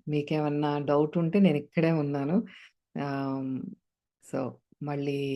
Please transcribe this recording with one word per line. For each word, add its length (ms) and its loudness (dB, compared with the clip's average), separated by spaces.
మీకేమన్నా 600 0
డౌట్ 300 2
ఉంటే 240 2
నేను 180 4
ఇక్కడే 280 2
ఉన్నాను. 340 0
ఆమ్, 440 -4
so, 100 -4
మళ్ళీ 300 -2